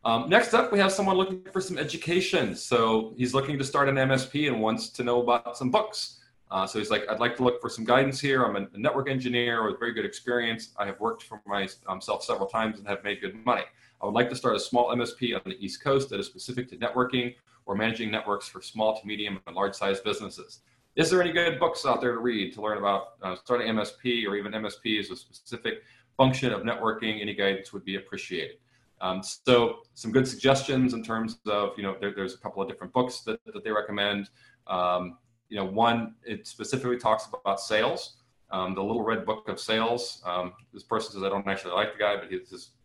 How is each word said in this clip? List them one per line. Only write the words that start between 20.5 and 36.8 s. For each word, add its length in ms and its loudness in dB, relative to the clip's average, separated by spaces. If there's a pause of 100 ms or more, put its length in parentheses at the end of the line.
Is 160 4
there 100 6
any 120 2
good 260 2
books 260 0
out 160 2
there 120 2
to 80 -2
read 340 -2
to 80 -10
learn 160 -2
about, 440 0
uh, 120 -4
starting 340 0
M 120 0
S 200 -6
P 240 0
or 120 -2
even 180 -6
M 120 -4
S 100 -8
P 240 -2
as 100 -8
a 60 -8
specific 680 -8 (340)
function 360 4
of 100 -2
networking? 580 -2
Any 140 -4
guidance 380 0
would 120 -12
be 120 -6
appreciated." 640 -8 (440)
Um, 200 -2
so 580 4 (120)
some 180 -10
good 160 4
suggestions 680 2
in 80 -6
terms 440 -4
of, 300 0
you 60 -8
know, 180 -4
there, 140 -2
there's 200 -4
a 40 -20
couple 240 -6
of 60 -2
different 260 -12
books 280 0
that, 220 -6
that 180 -12
they 80 -4
recommend. 600 0 (380)
Um, 500 0 (320)
you 80 -8
know, 80 -2
one, 480 2 (100)
it 220 -8
specifically 500 -2